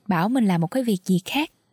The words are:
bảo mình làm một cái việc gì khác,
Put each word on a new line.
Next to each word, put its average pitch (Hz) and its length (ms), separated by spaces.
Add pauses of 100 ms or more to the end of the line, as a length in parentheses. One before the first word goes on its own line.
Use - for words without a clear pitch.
bảo 180 200
mình 247 180
làm 175 140
một 165 60
cái 262 160
việc 214 220
gì 180 200
khác, 294 260 (220)